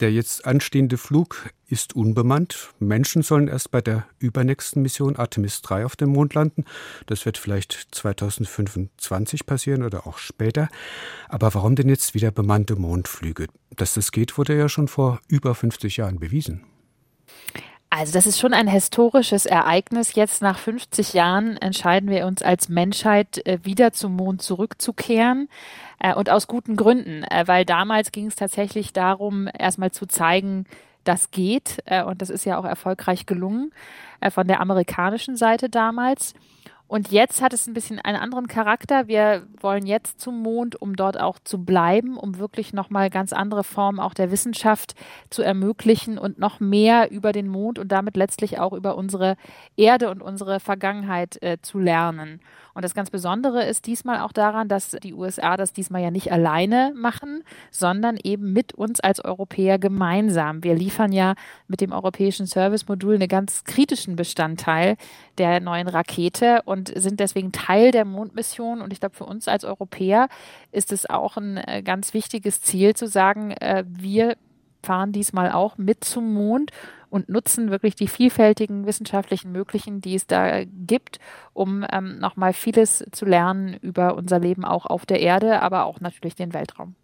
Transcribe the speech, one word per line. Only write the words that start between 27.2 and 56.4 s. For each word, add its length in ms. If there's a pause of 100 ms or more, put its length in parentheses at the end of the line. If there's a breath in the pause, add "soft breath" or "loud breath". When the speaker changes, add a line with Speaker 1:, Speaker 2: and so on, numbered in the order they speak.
Speaker 2:
äh, 220
weil 200
damals 440
ging 180
es 60
tatsächlich 600
darum, 520 (120)
erstmal 320
zu 160
zeigen, 580 (400 loud breath)
das 280
geht. 520
Äh, 180
und 200
das 80
ist 160
ja 120
auch 60
erfolgreich 640
gelungen, 480 (460 loud breath)
äh, 100
von 180
der 120
amerikanischen 760
Seite 320
damals. 640 (560 soft breath)
Und 220
jetzt 300
hat 140
es 120
ein 60
bisschen 280
einen 180
anderen 300
Charakter. 600
Wir 380 (120)
wollen 280
jetzt 340
zum 220
Mond, 400
um 120
dort 240
auch 240
zu 220
bleiben, 540
um 200
wirklich 360
noch 160
mal 180
ganz 240
andere 320
Formen 340
auch 140
der 180
Wissenschaft 640 (360 loud breath)
zu 100
ermöglichen 800
und 200
noch 220
mehr 500
über 220
den 160
Mond 300
und 140
damit 260
letztlich 400
auch 160
über 240
unsere 380 (380 loud breath)
Erde 360
und 100
unsere 400
Vergangenheit, 800
äh, 200
zu 160
lernen. 640 (340 soft breath)
Und 120
das 80
ganz 160
Besondere 540
ist 220
diesmal 340
auch 120
daran, 340
dass 360
die 100
U 120
S 140
A 200
das 160
diesmal 280
ja 80
nicht 220
alleine 640